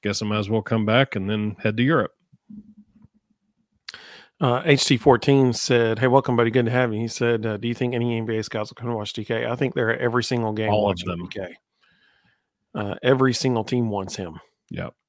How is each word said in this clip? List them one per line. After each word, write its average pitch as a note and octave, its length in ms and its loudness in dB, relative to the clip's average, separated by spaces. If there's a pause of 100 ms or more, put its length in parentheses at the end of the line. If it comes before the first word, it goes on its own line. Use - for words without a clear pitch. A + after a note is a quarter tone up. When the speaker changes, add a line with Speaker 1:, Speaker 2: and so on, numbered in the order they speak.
Speaker 1:
guess G2+ 220 -4
I - 20 -6
might G#2+ 140 -2
as G2+ 100 -4
well G#2+ 140 0
come A2+ 200 0
back A#2 320 2
and G2 140 -4
then G#2+ 300 -2
head G#2+ 180 -2
to A#2 60 2
Europe." C3 320 0 (2250)
Speaker 2:
Uh, B2+ 240 2
H C#3+ 200 4
T C3+ 120 4
fourteen C3 560 4
said, A2+ 460 2
"Hey, B2+ 80 2
welcome, B2+ 280 4
buddy. A#2 140 4
Good A#2+ 160 2
to A2+ 60 0
have B2 200 0
you." G#2+ 80 -4
He A#2 80 -4
said, A#2 380 -2
uh, G#2+ 120 -4
"Do G#2+ 100 -6
you A#2 80 -2
think B2 180 -2
any A#2+ 240 -2
N A2 80 -4
B A2+ 120 -4
A A2 60 -4
scouts G#2+ 280 -6
will - 100 -20
come A#2+ 140 -6
watch G#2 180 -8
D A2 100 -8
K?" A#2 220 -4
I A#2 100 -4
think C3 200 -4
they're A2+ 180 0
at A#2 80 -4
every A#2+ 220 0
single A2+ 300 -2
game G#2+ 180 -2
Speaker 1:
All G#2 180 2
of F#2 80 -2
Speaker 2:
watching F2 120 -10
Speaker 1:
them. F2 180 -8
Speaker 2:
D G#2 120 -12
K. F#2 160 -12 (1160)
Uh, G#2 300 -6
every C3 320 4
single A#2+ 280 0
team A#2 280 0
wants G2 240 -4
him. F2 240 -10 (320)
Speaker 1:
Yep. - 240 -10 (140)